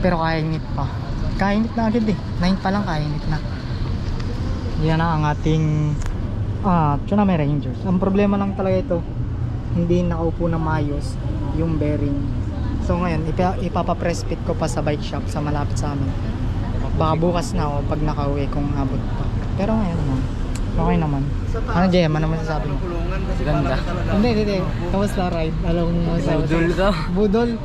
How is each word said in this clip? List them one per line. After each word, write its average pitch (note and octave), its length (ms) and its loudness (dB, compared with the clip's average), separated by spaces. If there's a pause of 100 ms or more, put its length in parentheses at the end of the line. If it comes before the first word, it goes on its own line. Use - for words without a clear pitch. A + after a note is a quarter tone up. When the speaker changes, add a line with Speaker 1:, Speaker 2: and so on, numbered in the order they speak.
Speaker 1:
Pero F3 160 2
kainit D#3+ 440 -2 (120)
pa. C#3 80 -2 (560)
Kainit G#3 400 0
na A3+ 80 2
agad A3 160 0
eh. G#3+ 140 0 (260)
Nine F#3 160 2
pa F#3+ 100 -2
lang, G3+ 140 0
kainit D3+ 480 -2
na. D#3 80 0 (1400)
Yan D#3+ 200 2
na E3 160 2
ang D3+ 120 0
ating, D3+ 680 2 (680)
ah, E3 400 4
Tsunami G3 320 2
Rangers. C#3+ 480 0
Ang F#3 160 2
problema G3 400 2
lang G3 160 -2
talaga F#3+ 240 2
ito, F3+ 180 -2 (800)
hindi E3+ 320 2
nakaupo E3+ 400 0
na E3 80 0
maayos D3+ 640 -2 (400)
yung E3 160 0
bearing. D3 400 0 (720)
So F3+ 80 2
ngayon, E3 320 0
ipa-, F3+ 320 0
ipapapress E3+ 640 -2
fit E3 240 -4
ko E3 80 0
pa D#3+ 160 -2
sa E3 80 -2
bike D3+ 240 0
shop C#3+ 240 -4
sa D3+ 160 -2
malapit D3 320 0
sa D3 160 0
amin. C#3 160 -2 (880)
Baka D#3+ 200 4
bukas E3+ 400 2
na D#3+ 120 2
o D3 180 0
pag D3+ 140 0
nakauwi C#3+ 500 0
kung C#3+ 160 -2 (100)
abot C3 240 0 (200)
pa. - 40 -2 (360)
Pero A3 160 2
ngayon F3 240 2
naman, C3+ 200 0 (600)
okay F3 200 4
naman. C#3+ 240 0 (460)
Ano, F3 220 4
Jem? E3+ 200 4
Ano D#3 160 2
masasabi D#3 440 -2
mo? C#3+ 60 -2 (640)
Speaker 2:
Ganda. D3 360 2 (400)
Speaker 1:
Hindi, G#3+ 200 4
hindi, G#3+ 80 2
hindi. G3+ 140 2 (340)
Kamusta G3 400 2
ride? D#3+ 320 0
Alam E3+ 280 2
mo E3+ 80 2 (120)
masasabi? D#3 320 2
Speaker 2:
Budol E3 320 2
ka. F#3+ 140 4 (260)
Speaker 1:
Budol. G#3+ 340 4 (160)